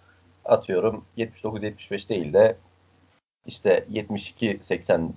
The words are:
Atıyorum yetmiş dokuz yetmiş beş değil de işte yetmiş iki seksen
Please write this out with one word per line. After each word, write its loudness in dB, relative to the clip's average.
Atıyorum 0
yetmiş -8
dokuz -6
yetmiş -10
beş -6
değil -4
de 6
işte 0
yetmiş -6
iki -4
seksen -2